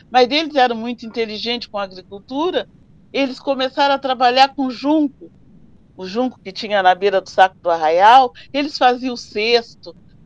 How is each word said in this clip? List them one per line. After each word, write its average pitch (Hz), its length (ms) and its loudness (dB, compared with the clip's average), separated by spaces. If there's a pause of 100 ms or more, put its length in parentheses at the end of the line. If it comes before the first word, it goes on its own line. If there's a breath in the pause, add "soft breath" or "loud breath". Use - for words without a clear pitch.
(100 soft breath)
Mas 254 200 4
eles 302 260 -4
eram 247 180 2
muito 233 320 -10
inteligentes 226 640 -8
com 208 100 -10
a 202 60 -6
agricultura, 202 840 -8 (440)
eles 254 260 -4
começaram 277 560 -2
a 277 40 -2
trabalhar 262 560 2
com 269 160 -4
junco. 277 600 -4 (680)
O 190 100 -14
junco 233 360 -4
que 190 100 -14
tinha 202 300 -2
na 185 120 6
beira 190 260 0
do 180 100 -8
Saco 190 320 2
do 175 80 -2
Arraial, 185 640 4 (200 loud breath)
eles 294 240 -4
faziam 247 380 0
o - 20 -10
cesto 226 760 -4 (320)